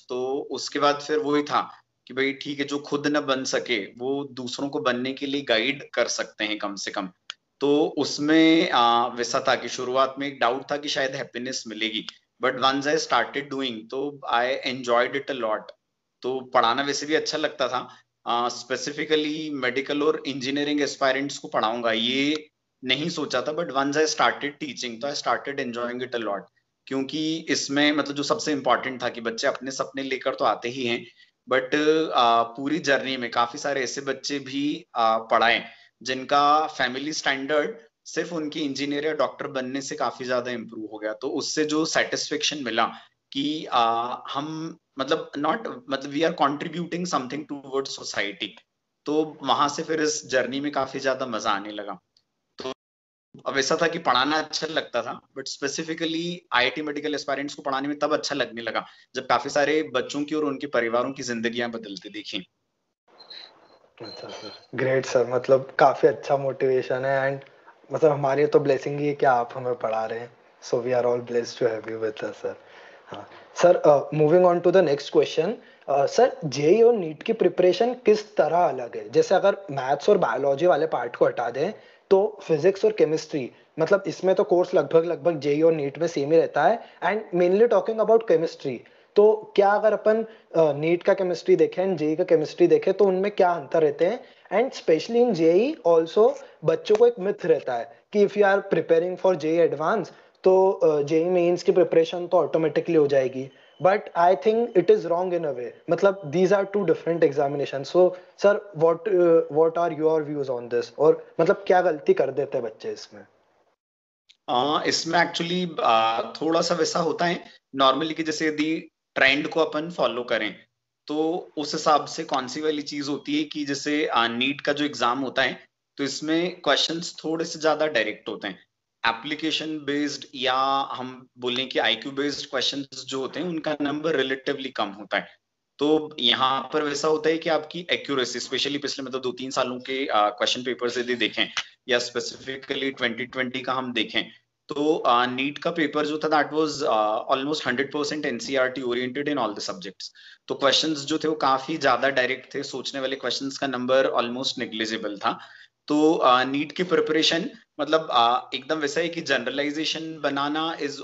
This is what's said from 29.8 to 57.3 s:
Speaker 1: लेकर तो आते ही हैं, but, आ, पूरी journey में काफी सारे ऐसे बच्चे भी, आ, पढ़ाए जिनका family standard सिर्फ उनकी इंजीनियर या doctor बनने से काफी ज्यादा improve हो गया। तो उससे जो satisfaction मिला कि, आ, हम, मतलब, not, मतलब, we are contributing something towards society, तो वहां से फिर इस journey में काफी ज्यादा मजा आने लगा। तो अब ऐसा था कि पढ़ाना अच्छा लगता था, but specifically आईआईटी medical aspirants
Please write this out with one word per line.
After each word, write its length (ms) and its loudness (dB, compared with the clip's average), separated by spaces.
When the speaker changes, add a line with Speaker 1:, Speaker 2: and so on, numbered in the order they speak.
Speaker 1:
लेकर 320 -4
तो 100 0
आते 240 0
ही 160 -6
हैं, 200 -4
but, 220 2
आ, 320 6
पूरी 360 -6
journey 380 0
में 140 -6
काफी 260 0
सारे 260 -4
ऐसे 180 -6
बच्चे 380 -6
भी, 560 -6
आ, 220 2
पढ़ाए 480 2
जिनका 640 2
family 460 -4
standard 640 -2
सिर्फ 280 -6
उनकी 280 -6
इंजीनियर 440 -4
या 80 -2
doctor 340 -2
बनने 340 -6
से 140 -10
काफी 300 -4
ज्यादा 260 -2
improve 420 -10
हो 40 -12
गया। 160 -6
तो 160 -8
उससे 360 -2
जो 200 0
satisfaction 800 -2
मिला 220 0
कि, 320 -4
आ, 500 0
हम, 480 -8
मतलब, 320 -2
not, 360 -4
मतलब, 240 -8
we 80 -4
are 200 0
contributing 680 -4
something 340 -4
towards 460 -6
society, 500 -8
तो 380 -2
वहां 260 2
से 140 -6
फिर 180 -2
इस 280 -4
journey 300 0
में 120 -4
काफी 280 -4
ज्यादा 260 -2
मजा 240 -4
आने 220 -4
लगा। 280 -12
तो 160 -8
अब 120 -4
ऐसा 240 2
था 60 4
कि 120 -6
पढ़ाना 380 2
अच्छा 300 -4
लगता 340 -4
था, 200 -8
but 200 -10
specifically 760 -6
आईआईटी 280 0
medical 340 -6
aspirants 380 -6